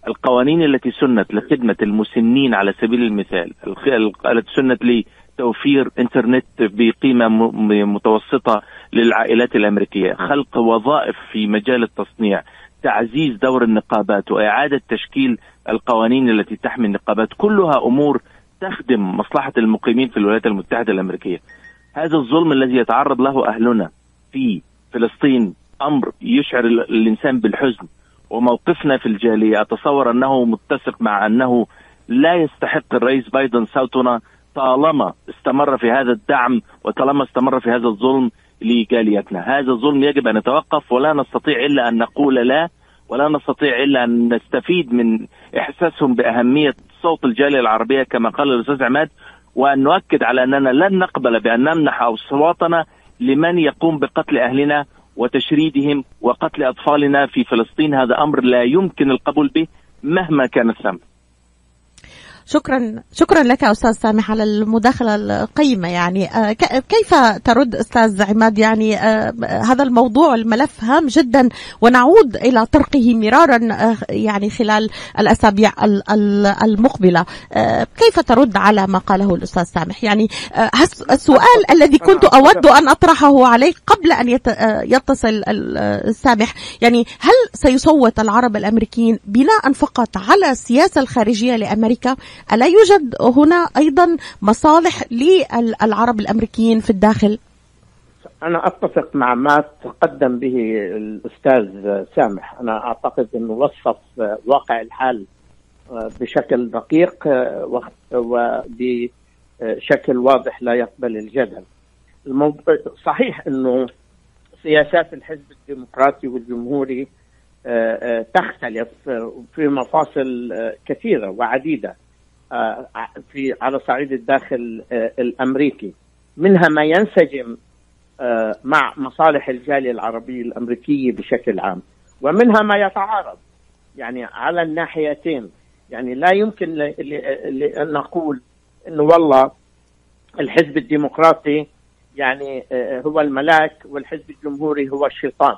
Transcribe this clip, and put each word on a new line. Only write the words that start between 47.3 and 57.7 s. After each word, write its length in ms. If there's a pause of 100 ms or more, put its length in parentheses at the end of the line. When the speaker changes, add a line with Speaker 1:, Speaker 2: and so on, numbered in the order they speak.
Speaker 1:
العربية 420
كما 280
قال 220
الأستاذ 300
عماد، 260 (460)
وأن 280
نؤكد 400
على 220
أننا 240
لن 300
نقبل 420
بأن 200
نمنح 420
أصواتنا 800 (360)
لمن 380
يقوم 400
بقتل 400
أهلنا 460 (320)
وتشريدهم 880 (160)
وقتل 420
أطفالنا 640
في 180
فلسطين. 500